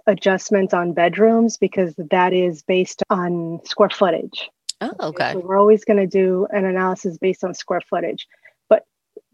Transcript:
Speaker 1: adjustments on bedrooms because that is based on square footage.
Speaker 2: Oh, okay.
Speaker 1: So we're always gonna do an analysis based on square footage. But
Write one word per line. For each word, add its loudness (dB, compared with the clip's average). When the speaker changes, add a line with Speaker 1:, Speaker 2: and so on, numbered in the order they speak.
Speaker 1:
adjustments 0
on -2
bedrooms 2
because -2
that 0
is 0
based -2
on -4
square 2
footage. -4
Speaker 2:
Oh, -8
okay. -4
Speaker 1:
So -6
we're -2
always 6
gonna 2
do 0
an -2
analysis -4
based -4
on -6
square -6
footage. -6
But 4